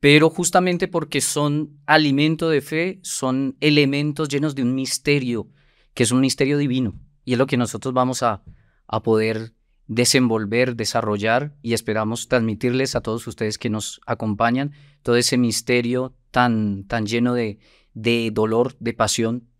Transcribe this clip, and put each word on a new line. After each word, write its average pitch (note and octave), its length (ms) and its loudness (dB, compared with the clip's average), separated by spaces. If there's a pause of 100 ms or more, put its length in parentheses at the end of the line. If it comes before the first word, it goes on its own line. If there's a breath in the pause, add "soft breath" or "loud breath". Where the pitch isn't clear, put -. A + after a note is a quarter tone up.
pero D3+ 300 6
justamente F3+ 560 0
porque D#3+ 340 -4
son D3 640 -2
alimento D#3 640 2
de D3+ 120 2
fe, E3 420 -4
son C3 560 -4
elementos D3 720 2
llenos C#3+ 260 -2
de C3+ 80 -4
un B2+ 140 0
misterio, C3 720 -2 (440 soft breath)
que - 120 2
es A2+ 80 0
un B2+ 80 4
misterio C3+ 360 0
divino, C3 380 -2 (300)
y B2+ 80 -2
es A#2+ 60 0
lo C3 100 2
que C3 80 0
nosotros A#2+ 360 -2
vamos B2+ 300 0
a, A2+ 220 -2 (420 soft breath)
a A2 160 -4
poder A2 520 0 (340)
desenvolver, A#2+ 880 2
desarrollar, A2+ 880 -2
y A#2 100 -2
esperamos A2 560 -4
transmitirles B2 680 0
a B2 60 0
todos A2+ 260 -6
ustedes G#2+ 320 -6
que A#2 120 -4
nos G#2+ 360 -6
acompañan A#2 640 -2 (320 loud breath)
todo A#2+ 140 2
ese A#2+ 200 2
misterio B2 760 0 (160)
tan, G#2+ 560 0
tan A#2 180 -4
lleno A#2 300 0
de, A2 240 -4 (340 soft breath)
de A2+ 400 0
dolor, A2 460 0
de A2+ 140 -6
pasión A#2 560 -2 (120)